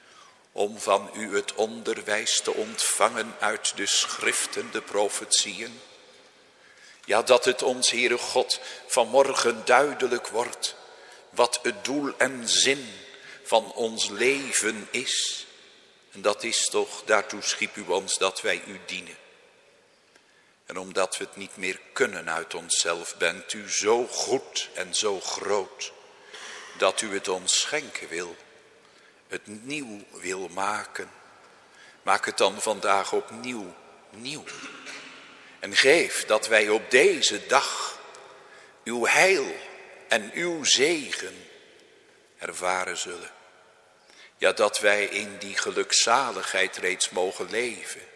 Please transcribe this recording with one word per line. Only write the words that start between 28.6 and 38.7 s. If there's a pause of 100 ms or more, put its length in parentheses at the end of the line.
het
nieuw
wil
maken. (920)
Maak
het
dan
vandaag
opnieuw (360)
nieuw. (1120)
En
geef
dat
wij
op
deze
dag (840)